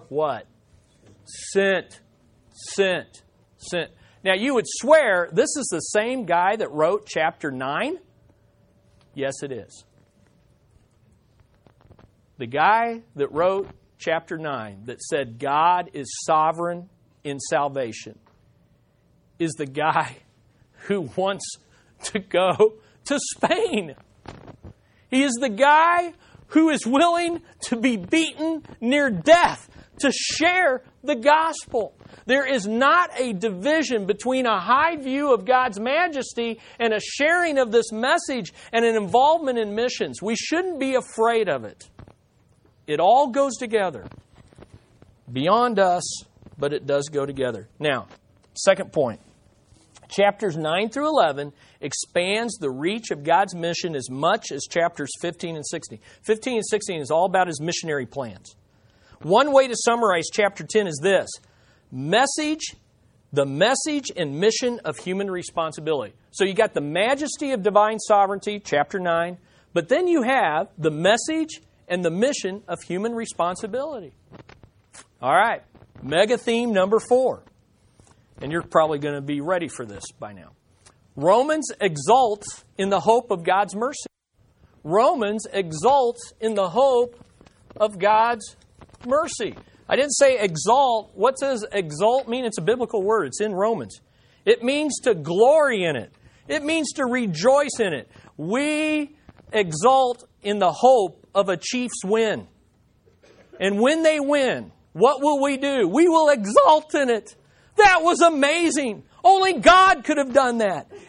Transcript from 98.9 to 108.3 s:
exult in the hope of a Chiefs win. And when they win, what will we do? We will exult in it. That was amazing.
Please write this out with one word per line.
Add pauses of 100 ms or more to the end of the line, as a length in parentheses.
exult (180)
in
the
hope
of
a
Chiefs
win. (1120)
And
when
they
win, (220)
what
will
we
do?
We
will
exult
in
it. (420)
That
was
amazing. (200)